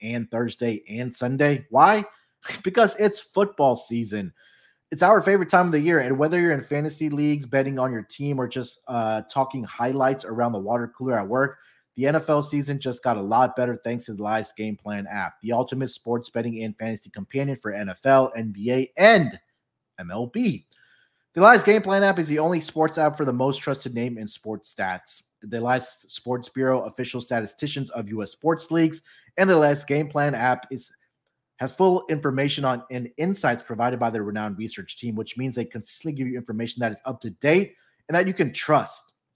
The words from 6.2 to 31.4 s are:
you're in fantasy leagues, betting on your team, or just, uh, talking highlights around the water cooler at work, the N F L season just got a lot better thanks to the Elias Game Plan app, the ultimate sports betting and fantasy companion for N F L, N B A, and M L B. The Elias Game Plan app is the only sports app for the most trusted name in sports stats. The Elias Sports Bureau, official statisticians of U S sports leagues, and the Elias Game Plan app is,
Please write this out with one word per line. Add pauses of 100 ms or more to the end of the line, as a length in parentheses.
you're
in
fantasy
leagues,
betting
on
your
team,
or
just,
uh,
talking
highlights
around
the
water
cooler
at
work, (380)
the
N
F
L
season
just
got
a
lot
better
thanks
to
the
Elias
Game
Plan
app,
the
ultimate
sports
betting
and
fantasy
companion
for
N
F
L,
N
B
A,
and (580)
M
L
B. (640)
The
Elias
Game
Plan
app
is
the
only
sports
app
for
the
most
trusted
name
in
sports
stats. (180)
The
Elias
Sports
Bureau,
official
statisticians
of
U
S
sports
leagues, (360)
and
the
Elias
Game
Plan
app
is, (640)